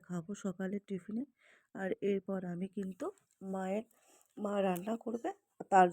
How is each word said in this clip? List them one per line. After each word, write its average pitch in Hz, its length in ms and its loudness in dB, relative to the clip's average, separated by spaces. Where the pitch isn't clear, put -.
খাবো 175 240 -6
সকালে 190 340 -4
টিফিনে। 208 360 -6
আর 190 80 -2
এরপর 196 300 -2
আমি 175 220 -4
কিন্তু 196 300 -6
মায়ের, 190 320 -2
মা 208 160 -2
রান্না 190 300 0
করবে, 233 240 -4
তার 185 200 12